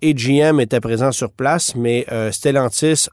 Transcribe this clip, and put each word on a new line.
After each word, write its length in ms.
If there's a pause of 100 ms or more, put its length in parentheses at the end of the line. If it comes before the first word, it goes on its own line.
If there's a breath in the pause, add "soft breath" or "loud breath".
et 140
G 220
M 200
étaient 220
présents 320
sur 180
place, 460
mais, 340
euh, 220
Stellantis 800